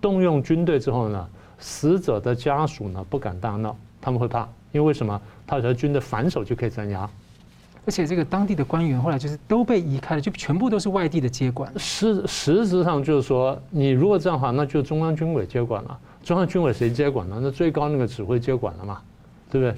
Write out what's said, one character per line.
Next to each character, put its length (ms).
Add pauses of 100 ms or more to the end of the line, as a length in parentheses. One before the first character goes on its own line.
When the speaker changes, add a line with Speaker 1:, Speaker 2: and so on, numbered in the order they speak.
Speaker 1:
动 200
用 220
军 220
队 120
之 140
后 160
呢， 180 (320)
死 400
者 220
的 160
家 320
属 220
呢 200
不 80
敢 220
大 120
闹， 220 (280)
他 100
们 80
会 80
怕， 140 (320)
因 80
为 0
为 120
什 120
么？ 160 (240)
怕 160
小 100
军 220
的 80
反 280
手 140
就 100
可 120
以 40
镇 200
压。 200 (760)
Speaker 2:
而 40
且 160
这 120
个 80
当 200
地 80
的 120
官 200
员 160
后 80
来 80
就 120
是 180
都 160
被 160
移 200
开 160
了， 40
就 140
全 200
部 160
都 80
是 120
外 180
地 140
的 80
接 200
管。 280
Speaker 1:
实-， 500
实 400
质 160
上 180
就 140
是 60
说， 360 (120)
你 220
如 180
果 100
这 100
样 80
的 80
话， 60
那 140
就 160
中 180
央 160
军 180
委 120
接 180
管 220
了。 120 (240)
中 160
央 80
军 160
委 120
谁 180
接 180
管 200
呢？ 120
那 80
最 220
高 160
那 100
个 80
指 160
挥 160
接 160
管 220
了 80
嘛， 180 (480)
对 120
不 40
对？ 120